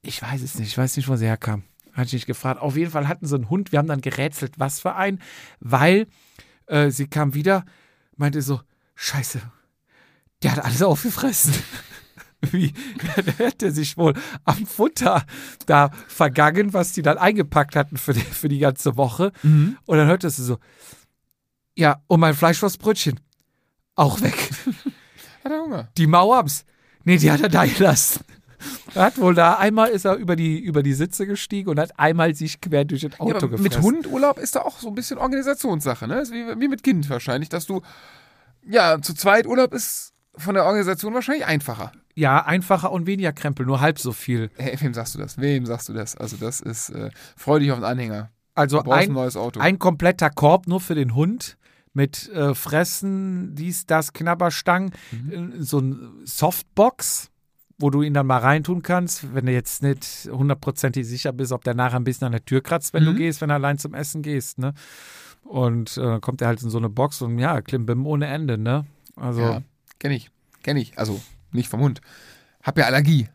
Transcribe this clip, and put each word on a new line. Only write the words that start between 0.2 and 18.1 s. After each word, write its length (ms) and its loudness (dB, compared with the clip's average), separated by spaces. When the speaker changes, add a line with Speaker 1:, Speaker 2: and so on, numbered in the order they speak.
Speaker 1:
weiß 200 -6
es 180 -10
nicht. 80 -4
Ich 100 -6
weiß 180 0
nicht, 120 -2
wo 80 2
sie 100 0
herkam. 380 -2
Hatte 120 -2
ich 40 -6
nicht 140 -6
gefragt. 340 -4
Auf 160 -2
jeden 140 -2
Fall 180 -2
hatten 180 -4
sie 80 -2
einen 160 -2
Hund. 220 -2
Wir 60 4
haben 100 2
dann 140 -2
gerätselt, 560 -6
was 220 -4
für 160 -4
ein, 220 -2
weil, 460 4
äh, 240 4
sie 160 -4
kam 280 -2
wieder, 300 2
meinte 260 0
so, 180 -2
"Scheiße, 460 -6
der 100 2
hat 120 -2
alles 180 0
aufgefressen." 760 2
<laughs> 920 -10
Wie? 220 0
Der 300 -2
hätte 260 -2
sich 240 -4
wohl 160 4
am 220 0
Futter 580 0
da 260 6
vergangen, 680 2
was 180 0
die 100 -6
dann 160 2
eingepackt 560 2
hatten 220 0
für 160 -2